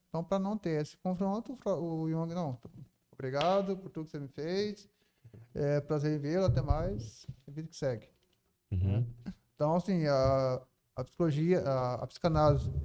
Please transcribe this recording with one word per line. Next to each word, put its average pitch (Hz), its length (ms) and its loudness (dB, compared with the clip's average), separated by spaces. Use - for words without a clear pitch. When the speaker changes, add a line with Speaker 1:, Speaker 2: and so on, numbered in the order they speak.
Speaker 1:
Então, 165 160 -4
pra 196 140 -2
não 196 180 -2
ter 160 240 -2
esse 151 160 -8
confronto, 196 560 -2
o 247 40 -10
Fro-, 185 260 -2
o 165 260 -2
Jung, 160 240 -2
não, 165 260 -4
obrigado 175 640 0
por 185 140 -14
tudo 160 160 -8
que - 60 -16
você 151 80 -8
me 139 80 -8
fez, 190 600 -6
é 147 280 0
prazer 151 360 -2
em - 40 -4
vê-lo, 160 260 0
até 127 160 4
mais, 160 640 -2
e - 40 -16
vida 156 180 -10
que - 80 -18
segue. 123 320 -4
Speaker 2:
Uhum. 95 300 0
Speaker 1:
Né? 123 320 -8
Então, 151 200 0
assim, 175 320 2
a, 135 560 4
a 131 80 -4
psicologia, 160 580 2
a, 127 320 0
a 120 120 -6
psicanálise 151 640 4